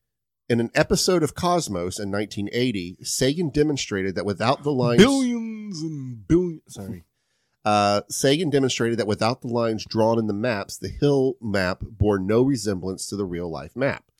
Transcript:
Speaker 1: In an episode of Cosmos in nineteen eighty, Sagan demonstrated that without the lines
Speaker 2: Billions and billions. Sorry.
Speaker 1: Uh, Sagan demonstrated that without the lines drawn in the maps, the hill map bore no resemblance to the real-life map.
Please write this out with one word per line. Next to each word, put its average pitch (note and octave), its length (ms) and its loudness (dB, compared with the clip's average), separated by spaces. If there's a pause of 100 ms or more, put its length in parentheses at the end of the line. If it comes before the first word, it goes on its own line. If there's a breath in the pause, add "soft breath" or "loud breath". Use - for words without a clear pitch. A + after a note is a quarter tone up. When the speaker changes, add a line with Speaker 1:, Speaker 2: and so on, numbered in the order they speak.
(500)
Speaker 1:
In A#2 100 4
an A#2 140 0
episode F3 480 2
of D3 120 -2
Cosmos G#2+ 640 -2
in G2+ 120 -6
nineteen G2+ 420 -4
eighty, G2+ 500 -2
Sagan D3 480 0
demonstrated B2 640 0
that F2+ 100 -4
without G#2+ 380 0
the D3 100 -2
lines B2 300 6
Speaker 2:
Billions A3+ 800 0
and C3 440 -10
billions. E3+ 420 0
Sorry. F#2+ 360 -14 (600)
Speaker 1:
Uh, G#2 420 4
Sagan D3 400 2
demonstrated B2+ 500 0
that A2 80 0
without A2 360 0
the B2+ 60 -10
lines A#2 360 -2
drawn A2+ 340 2
in A2 80 0
the G#2 60 -2
maps, G#2 460 -4
the - 100 -8
hill C3+ 540 2
map G2 400 0
bore G2+ 360 2
no G#2 220 2
resemblance G2+ 680 0
to G#2 80 -6
the G2 100 -2
real-life E2+ 500 -8
map. B2 280 -2 (160)